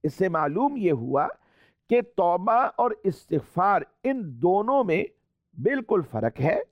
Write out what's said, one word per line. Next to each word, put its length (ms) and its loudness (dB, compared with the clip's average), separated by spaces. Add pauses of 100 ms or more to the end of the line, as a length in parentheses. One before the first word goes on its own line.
اس 120 -4
سے 140 0
معلوم 480 0
یہ 160 0
ہوا 360 -2 (600)
کہ 100 4 (160)
توبہ 600 2
اور 140 0 (140)
استغفار 760 -2 (220)
ان 200 -2
دونوں 600 2
میں 200 0 (560)
بالکل 400 0 (100)
فرق 300 -4
ہے۔ 200 0 (120)